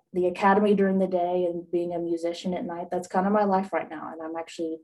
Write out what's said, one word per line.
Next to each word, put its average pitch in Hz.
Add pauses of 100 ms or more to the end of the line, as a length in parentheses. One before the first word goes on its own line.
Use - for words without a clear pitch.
(120)
the 180
academy 202
during 190
the 190
day 180
and 170
being 175
a 170
musician 170
at 175
night, 175
that's 180
kind 185
of 202
my 208
life 196
right 160
now. 160
And 160
I'm 160
actually 165